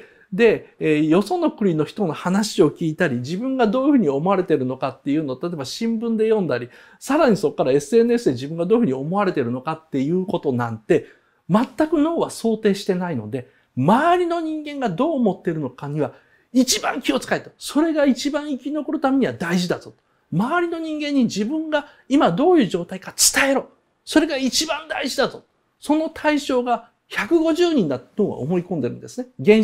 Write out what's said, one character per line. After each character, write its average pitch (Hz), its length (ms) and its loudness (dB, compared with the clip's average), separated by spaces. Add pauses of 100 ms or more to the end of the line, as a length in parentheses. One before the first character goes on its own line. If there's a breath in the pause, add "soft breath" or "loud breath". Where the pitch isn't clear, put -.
(320 loud breath)
で、 196 460 2
え 156 180 2
ー、 156 120 4
よ 175 140 6
そ 359 160 -2
の 320 120 2
国 190 240 0
の 151 100 0
人 196 220 -4
の 151 60 -2
話 196 500 0
を 147 80 6
聞 170 160 -6
い 156 80 -2
た 170 140 0
り、 123 80 -2
自 127 200 -6
分 262 200 -4
が 247 100 4
ど 254 160 0
う 269 40 0
い - 20 6
う 302 40 6
ふ - 40 6
う - 20 6
に 196 100 4
思 147 220 0
わ 196 60 2
れ 180 80 0
て 160 120 2
る 131 80 -2
の 127 120 -4
か 135 140 -4
っ - 120 -16
て 143 80 -4
い 147 80 0
う 160 60 -2
の 131 100 -4
を、 127 80 -10
例 175 60 -4
え - 20 -4
ば 151 140 -8
新 226 340 -4
聞 226 180 -2
で 220 80 0
読 220 160 2
ん 180 60 -2
だ 131 100 0
り、 120 140 -8 (280 loud breath)
さ 277 200 0
ら 311 100 6
に 196 80 4
そ 143 140 0
こ - 60 -8
か - 80 0
ら - 80 4
エ 143 80 4
ス - 180 2
エ 233 60 6
ヌ 240 100 2
エ 233 40 0
ス 233 80 -4
で 151 60 4
自 123 160 -6
分 165 80 -8
が 170 80 -2
ど 208 120 4
う - 20 2
い - 0 -
う - 20 2
ふ - 40 2
う - 20 2
に 127 80 0
思 143 220 -4
わ 208 80 0
れ 180 80 0
て 151 100 0
る 117 80 -2
の 127 100 -4
か 156 120 -6
っ - 180 -14
て 139 100 -2
い 139 120 0
う 185 120 0
こ 180 140 -4
と 143 140 -2
な 120 180 -2
ん 110 80 -8
て、 - 280 0 (440 loud breath)
全 226 160 4
く 311 320 -2
脳 320 200 0
は 151 120 -2
想 226 260 -2
定 208 180 0
し 196 100 -6
て 190 100 0
な 180 160 -4
い 156 60 -4
の 107 120 -8
で、 123 220 -10 (260 soft breath)
周 254 420 4
り 359 80 0
の 339 140 -2
人 311 240 -6
間 294 140 -10
が 247 100 -2
ど 254 240 -2
う 285 40 -2
思 220 160 2
っ - 100 -12
て 180 100 -4
る 160 80 -6
の 135 80 -6
か - 200 -12
に 147 120 -6
は、 123 120 -2 (400 soft breath)
一 - 280 2
番 - 200 -4
気 - 120 0
を 262 80 0
使 - 140 -4
え 143 60 -2
と。 - 180 -16
そ - 220 -4
れ 330 120 0
が 294 140 2
一 277 240 0
番 294 180 -6
生 262 140 -6
き 277 80 -8
残 302 220 -6
る 311 80 -4
た 269 100 0
め 269 80 2
に 233 80 2
は 127 60 -4
大 180 260 -2
事 175 100 -2
だ 143 100 -4
ぞ。 - 160 -18 (380)
周 285 340 0
り - 20 -6
の 330 100 -6
人 320 180 -6
間 294 140 -6
に 269 140 2
自 196 200 -2
分 311 260 -4
が 294 160 -2 (220 loud breath)
今 254 240 4
ど 277 200 4
う 330 80 6
い 226 40 4
う - 20 2
状 170 180 -4
態 185 160 -14
か - 140 -18 (200)
伝 269 160 4
え 277 40 2
ろ。 - 140 -2 (360)
そ - 160 2
れ 320 60 2
が 311 100 -4
一 262 300 -2
番 311 220 -6
大 294 200 -6
事 240 80 -6
だ 247 120 0
ぞ。 - 160 -14 (340)
そ 302 180 0
の 320 120 -2
対 302 300 0
象 262 240 0
が 240 280 -4 (180)
百 208 320 0
五 320 120 2
十 339 200 2
人 208 160 2
だ 127 100 -2
と - 300 -2
は 117 100 -6
思 156 200 -2
い 175 40 0
込 180 140 -6
ん 147 40 -2
で 120 80 -2
る 95 60 -6
ん - 60 -14
で - 80 -16
す - 120 -10
ね。 254 80 -12 (160)
原 208 200 8